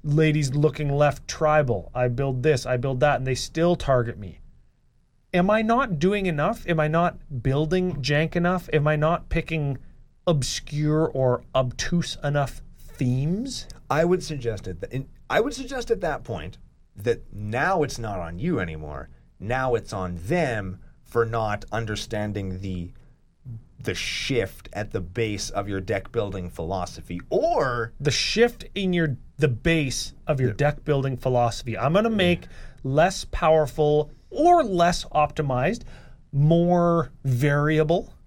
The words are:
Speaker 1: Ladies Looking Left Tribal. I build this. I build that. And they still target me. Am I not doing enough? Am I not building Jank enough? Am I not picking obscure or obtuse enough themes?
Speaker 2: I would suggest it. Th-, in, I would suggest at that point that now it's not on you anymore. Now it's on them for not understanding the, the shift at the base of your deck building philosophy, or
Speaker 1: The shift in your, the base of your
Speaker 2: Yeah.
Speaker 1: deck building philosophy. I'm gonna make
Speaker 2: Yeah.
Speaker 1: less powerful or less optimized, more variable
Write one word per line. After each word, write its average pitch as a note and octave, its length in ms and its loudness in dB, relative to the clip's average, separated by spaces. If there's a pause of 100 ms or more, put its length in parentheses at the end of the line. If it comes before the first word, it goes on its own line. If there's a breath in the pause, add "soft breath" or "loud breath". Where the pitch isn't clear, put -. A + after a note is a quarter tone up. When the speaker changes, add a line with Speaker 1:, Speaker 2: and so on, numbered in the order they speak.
Speaker 1:
Ladies D3+ 520 2
Looking D3 360 2
Left C#3+ 380 2
Tribal. D3 640 2
I B2 140 2
build B2+ 340 -2
this. C#3+ 240 2
I B2+ 100 0
build B2+ 240 -2
that. D3 180 4
And C3 80 -4
they C3 100 0
still E3+ 400 0
target B2 420 2
me. F#2 220 -12 (920)
Am F#3 180 4
I A3 120 4
not A3+ 360 2
doing F#3+ 280 2
enough? E3+ 420 0
Am E3+ 100 2
I D3+ 100 4
not D#3+ 540 0
building D#3 600 2
Jank D3 340 0
enough? F3 360 0
Am D3 140 2
I D3+ 100 4
not D#3 320 0
picking D3+ 500 -2 (480 soft breath)
obscure D3+ 840 0
or B2+ 340 2 (120)
obtuse C3 720 0
enough C#3+ 380 -2 (160)
themes? D3+ 880 -2 (240 loud breath)
Speaker 2:
I D3 140 4
would F3+ 180 2
suggest A#2 440 -4
it. E2+ 140 -8
Th-, F#2+ 120 -10
in, - 160 -6 (220)
I C#3+ 100 4
would C#4 140 0
suggest B3+ 360 -8
at G3+ 100 2
that D3+ 240 -4
point E2 340 -8 (380)
that G#2+ 260 -2 (100)
now C3 500 -2
it's - 160 -4
not G#2+ 220 -6
on E2+ 180 -8
you C#3+ 220 -2
anymore. D2+ 480 -8 (320 soft breath)
Now B2+ 340 -2
it's - 180 -4
on F#2 300 -6
them G#2+ 560 -2 (240 soft breath)
for A#2 240 0
not A2 460 -2
understanding G#2 880 -4
the, F2+ 320 -8 (880 soft breath)
the G#2 120 -4
shift - 760 -4
at G#2+ 200 -6
the G#2+ 80 -4
base G2 500 -4
of G2 180 -4
your G2 120 -4
deck G2 320 -4
building G2 360 -4
philosophy, F2 720 -8 (100)
or D3 680 0
Speaker 1:
The C#3+ 120 2
shift - 520 2 (100)
in F#3+ 180 0
your, D#3+ 240 2 (200)
the D3 120 4
base C#3 680 0 (120)
of C#3+ 140 0
your B2+ 100 2
Speaker 2:
Yeah. G2 60 -6
Speaker 1:
deck C#3+ 280 0
building C#3 320 0
philosophy. A#2+ 600 0
I'm B2 160 0
gonna G#3+ 160 4
make F3+ 360 2
Speaker 2:
Yeah. - 40 -18 (360 loud breath)
Speaker 1:
less D3+ 400 2
powerful D3+ 840 2 (200)
or E4+ 340 6
less F3 420 2
optimized, D3 760 0 (500 loud breath)
more E3+ 800 4 (140)
variable D3 880 2 (120)